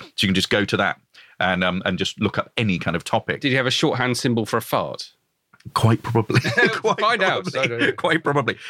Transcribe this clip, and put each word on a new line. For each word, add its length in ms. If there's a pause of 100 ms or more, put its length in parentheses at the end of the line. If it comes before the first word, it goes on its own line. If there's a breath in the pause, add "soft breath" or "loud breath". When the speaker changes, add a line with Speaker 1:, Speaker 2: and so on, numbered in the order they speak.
Speaker 1:
So 60 (160)
you 60
can 60
just 160
go 140
to 140
that 200 (420 loud breath)
and, 220
um, 220
and 140
just 220
look 180
up 180
any 220
kind 180
of 80
topic. 380
Speaker 2:
Did 80
he 60
have 100
a 40
shorthand 460
symbol 300
for 100
a 60
fart? 500 (640)
Speaker 1:
Quite 280
probably. 380
<laughs> 300
Quite 300
Speaker 2:
Find 220
out. 220
Speaker 1:
probably. 160
Speaker 2:
I 60
don't 140
know. 120
Speaker 1:
Quite 320
probably. 320 (140 loud breath)